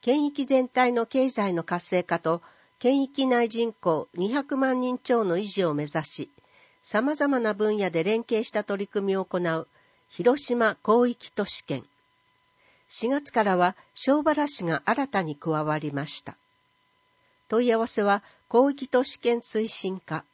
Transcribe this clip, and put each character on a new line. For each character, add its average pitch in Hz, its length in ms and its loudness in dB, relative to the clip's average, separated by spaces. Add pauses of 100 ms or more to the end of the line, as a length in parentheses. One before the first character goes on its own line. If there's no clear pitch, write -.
県 294 220 2
域 285 200 -2
全 262 220 2
体 254 240 2
の 233 140 0
経 262 240 2
済 202 240 -2
の 165 100 -2
活 - 240 -4
性 180 160 0
化 170 160 -2
と、 165 220 0 (360)
県 277 260 2
域 269 220 -2
内 240 220 2
人 226 240 -2
口 165 420 -2
二 196 200 -2
百 277 240 -2
万 262 240 0
人 254 200 -2
超 233 220 0
の 175 140 0
維 208 80 -2
持 196 180 -2
を 160 100 2
目 147 100 -2
指 151 200 -4
し、 - 260 -10 (540)
様 262 320 0
々 285 240 2
な 226 140 0
分 214 240 0
野 196 120 0
で 165 140 0
連 220 240 0
携 220 160 0
し - 80 -6
た 208 140 -2
取 202 160 -4
り 202 60 -6
組 196 200 -4
み 190 80 2
を 190 80 -2
行 185 140 -4
う 165 280 -2 (440)
広 247 340 0
島 233 400 0
広 240 260 4
域 - 220 -10
都 202 140 -4
市 - 180 -6
圏。 131 220 -6 (1040)
四 - 180 -6
月 285 240 -2
か 220 140 2
ら 190 100 2
は 180 220 2 (160)
庄 285 300 2
原 294 260 2
市 190 160 -6
が 165 180 -2
新 262 240 0
た 196 140 -2
に 151 160 -4
加 165 140 -4
わ 151 280 0
り 147 140 -6
ま 139 120 -4
し - 160 -8
た。 - 140 -14 (1120)
問 240 180 2
い 240 60 4
合 226 80 2
わ 226 80 0
せ 214 160 -2
は 202 200 2 (280)
広 269 220 4
域 269 160 -10
都 254 140 2
市 - 180 -6
圏 240 160 0
推 220 320 -4
進 190 320 -6
課。 - 320 -8